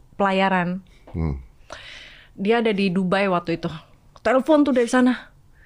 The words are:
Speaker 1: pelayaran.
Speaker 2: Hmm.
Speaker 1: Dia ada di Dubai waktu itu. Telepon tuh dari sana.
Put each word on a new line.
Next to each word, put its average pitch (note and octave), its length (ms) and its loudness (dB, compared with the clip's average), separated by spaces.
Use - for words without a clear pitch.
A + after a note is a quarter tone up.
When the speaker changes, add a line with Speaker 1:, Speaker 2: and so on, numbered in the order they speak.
Speaker 1:
pelayaran. F#3+ 680 0
Speaker 2:
Hmm. D2+ 320 -4
Speaker 1:
Dia A3 260 0
ada A3+ 100 0
di G3 180 0
Dubai F#3+ 380 0
waktu F3 300 -2
itu. E3 160 -8
Telepon C4 440 2
tuh C#4+ 100 2
dari A#3+ 140 2
sana. B3 460 0